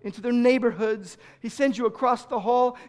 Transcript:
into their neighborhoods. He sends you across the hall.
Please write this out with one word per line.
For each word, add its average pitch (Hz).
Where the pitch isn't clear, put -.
into 202
their 240
neighborhoods. 226
He 233
sends 262
you 247
across 240
the 240
hall. 247